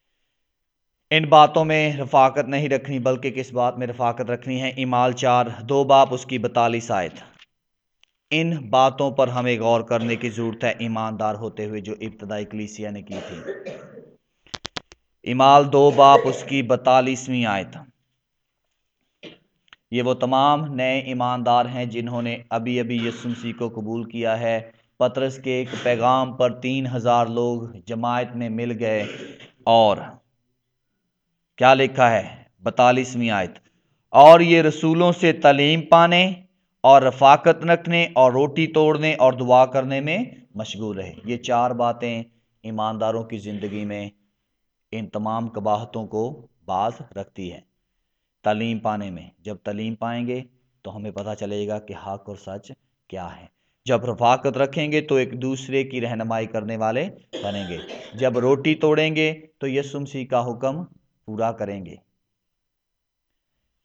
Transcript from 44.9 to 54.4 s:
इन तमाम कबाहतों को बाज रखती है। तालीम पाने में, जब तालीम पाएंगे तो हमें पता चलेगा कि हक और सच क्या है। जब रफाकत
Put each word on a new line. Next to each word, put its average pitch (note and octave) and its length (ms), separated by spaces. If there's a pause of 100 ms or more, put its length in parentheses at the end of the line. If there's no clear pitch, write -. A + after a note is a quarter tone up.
इन G#3+ 140
तमाम A2 420
कबाहतों G#2+ 580
को A#2 420 (180)
बाज G2+ 320 (180)
रखती G2 320
है। D#2+ 160 (800)
तालीम A2 340
पाने G#2 320
में, E2+ 200 (140)
जब G#2+ 200
तालीम G#2+ 300
पाएंगे A#2+ 500 (400)
तो F#2+ 60
हमें G#2 220
पता G2+ 220
चलेगा G#2 440
कि G2+ 160
हक G2 340
और G2+ 80
सच G2 360 (380)
क्या F2+ 160
है। - 300 (300)
जब A#2+ 180
रफाकत A#2+ 520